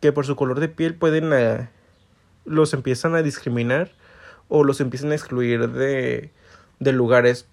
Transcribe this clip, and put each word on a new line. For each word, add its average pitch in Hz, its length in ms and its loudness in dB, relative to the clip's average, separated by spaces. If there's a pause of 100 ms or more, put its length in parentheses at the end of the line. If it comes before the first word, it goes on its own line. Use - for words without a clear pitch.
que 147 120 4
por 139 120 -2
su 139 120 -4
color 131 240 -2
de 160 80 -2
piel 165 260 -4
pueden, 160 380 0
eh, 120 360 0 (760)
los 156 280 2
empiezan 135 440 -2
a 165 60 2
discriminar 127 680 -2 (580)
o 151 140 4
los 139 180 2
empiezan 131 300 -4
a 151 40 0
excluir 120 560 -2
de, 127 600 -4 (480)
de 135 140 2
lugares 123 600 4